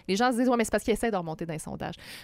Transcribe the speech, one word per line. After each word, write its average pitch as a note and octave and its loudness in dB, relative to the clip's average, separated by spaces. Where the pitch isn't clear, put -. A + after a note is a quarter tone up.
les F#3 2
gens B3 4
se A3+ 0
disent : « B3 4
Ouais, B3 6
mais A3+ 2
c'est - 0
parce G#3 2
qu'il A3+ 2
essaie A#3 0
de G3+ 0
remonter E3 -4
dans E3 -6
les D3+ -6
sondages. » D3+ -8